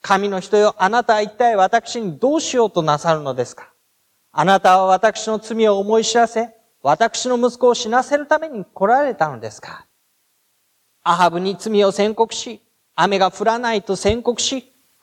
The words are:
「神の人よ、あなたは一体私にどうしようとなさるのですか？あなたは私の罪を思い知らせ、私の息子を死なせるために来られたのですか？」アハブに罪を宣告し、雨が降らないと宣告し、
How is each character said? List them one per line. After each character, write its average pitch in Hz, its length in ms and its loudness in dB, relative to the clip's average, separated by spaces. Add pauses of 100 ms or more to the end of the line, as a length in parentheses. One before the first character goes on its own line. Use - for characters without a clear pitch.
「神 202 280 0
の 190 120 -4
人 208 160 -2
よ、 208 220 4
あ 185 100 2
な 233 160 0
た 226 100 2
は 214 60 0
一 214 140 -6
体 240 220 2
私 226 440 0
に 175 180 -8
ど 277 180 2
う 320 40 0
し - 160 -6
よ 233 100 4
う 208 40 -2
と 170 120 -2
な 147 160 0
さ 165 160 0
る 156 60 -4
の 139 140 -6
で 127 100 -4
す - 120 -14
か？ - 140 -20 (600)
あ 151 120 0
な 190 160 4
た 185 180 6
は 190 80 2
私 190 400 0
の 220 120 -4
罪 220 300 -2
を 202 100 2
思 208 200 0
い 226 60 0
知 - 120 -4
ら 233 100 4
せ、 226 280 -6 (280)
私 220 440 0
の 247 100 -2
息 240 220 -2
子 247 100 2
を 240 60 4
死 226 140 -8
な 247 140 0
せ 254 140 -2
る 294 100 -4
た 302 120 0
め 320 100 -8
に 226 160 -10
来 - 220 -4
ら 254 160 2
れ 262 120 -2
た 160 140 -2
の 123 120 -12
で 110 100 -10
す - 100 -20
か？」 - 240 -20 (1160)
ア 175 140 0
ハ 175 140 4
ブ 170 100 -4
に 190 180 -4
罪 208 260 0
を 196 80 2
宣 208 220 0
告 226 200 -2
し、 220 260 -12 (340)
雨 196 240 2
が 185 120 2
降 208 140 -8
ら 226 140 0
な 240 160 -4
い 202 80 -2
と 190 140 -4
宣 220 260 -2
告 240 180 -2
し、 - 300 -6 (320)